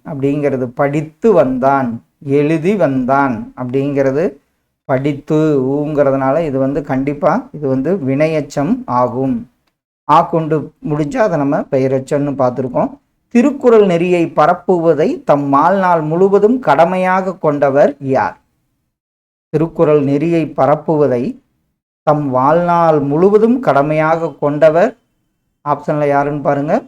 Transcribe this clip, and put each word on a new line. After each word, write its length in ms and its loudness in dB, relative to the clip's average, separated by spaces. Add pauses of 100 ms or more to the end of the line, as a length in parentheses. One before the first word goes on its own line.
அப்படிங்கிறது 600 -2
படித்து 680 -2
வந்தான், 680 0 (200)
எழுதி 520 0
வந்தான் 800 -2
அப்படிங்கிறது 760 -2 (500)
படித்து 800 -2
ஊங்கிறதுனால 840 0
இது 140 -4
வந்து 220 -2
கண்டிப்பா 680 -2
இது 160 -8
வந்து 280 -2
வினையச்சம் 880 -2
ஆகும். 640 -2 (600)
ஆ 120 6
கொண்டு 500 -2 (180)
முடிஞ்சா 280 -4
அதை 200 0
நம்ம 220 0
பெயரச்சம்னு 760 -2
பார்த்திருக்கோம். 640 -2 (300)
திருக்குறள் 580 2
நெறியை 400 0
பரப்புவதை 960 0
தம் 260 0
வாழ்நாள் 520 2
முழுவதும் 580 2
கடமையாக 760 0
கொண்டவர் 640 2
யார்? 400 -2 (1080)
திருக்குறள் 540 0
நெறியை 420 0
பரப்புவதை 920 0 (680)
தம் 260 0
வாழ்நாள் 720 2
முழுவதும் 600 2
கடமையாக 720 0
கொண்டவர் 640 2 (720)
ஆப்ஷன்ல 380 -2
யாருன்னு 340 0
பாருங்க. 460 -2